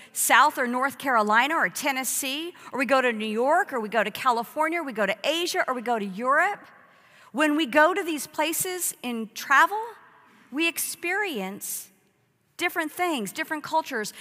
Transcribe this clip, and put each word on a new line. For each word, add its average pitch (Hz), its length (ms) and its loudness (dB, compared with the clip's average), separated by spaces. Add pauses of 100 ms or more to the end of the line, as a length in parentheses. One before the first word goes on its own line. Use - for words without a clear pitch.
(120)
South 285 460 6
or 262 80 0
North 254 320 -2
Carolina 240 560 2
or 247 140 2
Tennessee, 269 840 -4 (200)
or - 60 -6
we 269 80 0
go 262 140 6
to 247 120 2
New 214 140 -6
York, 269 460 0
or 254 80 -4
we 214 80 -6
go 214 160 2
to 208 60 -2
California, 294 720 0
or 320 40 -6
we 269 80 -6
go 202 140 0
to 190 180 -2
Asia, 339 420 0
or 262 80 -2
we 247 80 -6
go 233 160 0
to 208 60 -4
Europe, 262 600 0 (680)
when 294 240 2
we 320 100 0
go 302 280 6
to 392 100 -2
these 302 220 -4
places 339 760 -4
in 226 320 -6
travel, 339 480 2 (680)
we 320 180 -2
experience 320 1200 -6 (680)
different 339 340 -2
things, 302 400 -2
different 311 320 -6
cultures. 277 560 -2